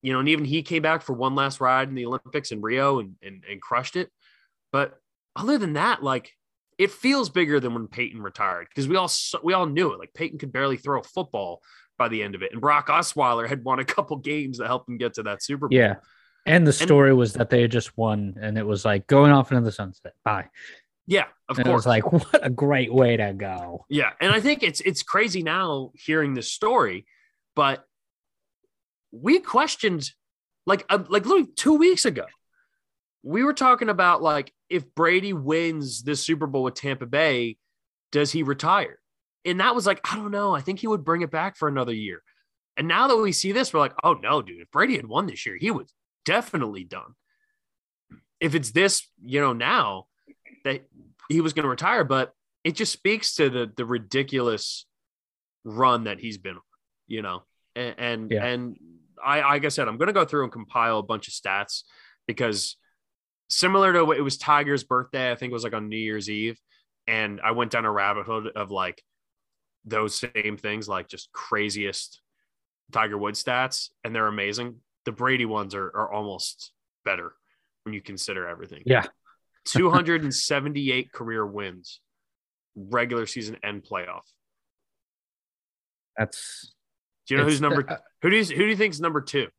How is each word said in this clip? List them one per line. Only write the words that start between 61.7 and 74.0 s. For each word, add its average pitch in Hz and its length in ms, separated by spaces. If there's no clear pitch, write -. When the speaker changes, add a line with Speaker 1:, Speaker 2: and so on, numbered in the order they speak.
Speaker 1:
because 107 500
similar 190 440
to 175 120
what, 151 120
it 143 60
was 135 140
Tiger's 147 460
birthday, 127 480
I 120 60
think 123 160
it - 20
was, 113 80
like, 117 120
on 107 140
New 110 80
Year's 107 320
Eve. 110 320
And 110 340
I 110 120
went 113 180
down 117 140
a 110 80
rabbit 101 340
hole 110 300
of, 101 160
like, 92 280
those 107 320
same 107 400
things, 104 320
like, 95 180
just - 240
craziest 104 880
Tiger 110 260
Woods 104 280
stats, 127 460